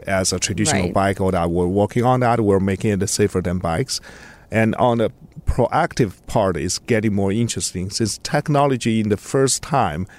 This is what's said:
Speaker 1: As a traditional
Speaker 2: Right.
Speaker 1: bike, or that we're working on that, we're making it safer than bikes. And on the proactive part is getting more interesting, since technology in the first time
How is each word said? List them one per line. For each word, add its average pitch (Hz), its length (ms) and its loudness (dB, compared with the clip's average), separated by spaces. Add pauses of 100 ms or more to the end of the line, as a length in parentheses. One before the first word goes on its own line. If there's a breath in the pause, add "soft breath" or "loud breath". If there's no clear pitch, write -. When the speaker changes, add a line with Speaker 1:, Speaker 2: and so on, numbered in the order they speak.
Speaker 1:
As 95 280 0
a 92 60 -2
traditional 107 440 0
Speaker 2:
Right. 85 100 -2
Speaker 1:
bike, 98 280 0
or 95 100 2
that 87 200 0
we're 87 160 2
working 101 360 0
on 127 160 2
that, 117 220 2
we're 98 180 4
making 98 420 0
it 95 60 0
safer 98 320 0
than 90 200 -2
bikes. 85 420 -4 (500 loud breath)
And 110 240 2
on 117 220 2
the 110 140 0 (340)
proactive 127 840 0
part 95 300 2
is 85 220 -4
getting 110 340 0
more 98 180 0
interesting, 101 580 -4
since - 300 -4
technology 139 800 0
in 107 100 0
the 101 80 2
first - 460 0
time 92 420 0 (120)